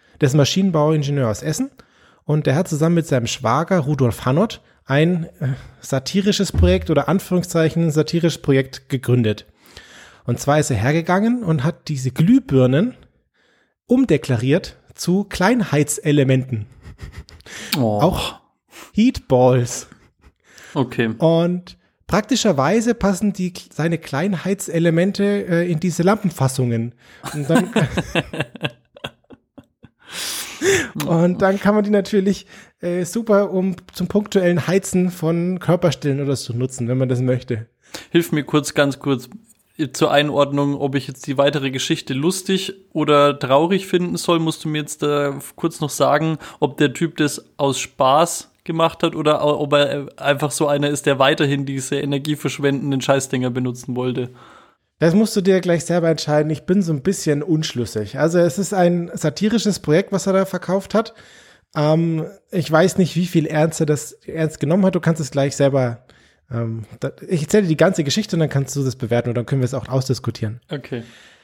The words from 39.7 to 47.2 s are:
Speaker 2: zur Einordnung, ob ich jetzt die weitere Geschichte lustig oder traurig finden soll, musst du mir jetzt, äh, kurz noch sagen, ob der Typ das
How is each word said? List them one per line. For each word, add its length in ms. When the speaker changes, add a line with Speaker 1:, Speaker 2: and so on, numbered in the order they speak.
Speaker 2:
zur 200
Einordnung, 640
ob 180
ich 140
jetzt 180
die 100
weitere 360
Geschichte 420
lustig 600
oder 440
traurig 520
finden 280
soll, 220
musst 260
du 40
mir 100
jetzt, 240
äh, 300
kurz 240
noch 100
sagen, 480
ob 160
der 160
Typ 240
das 280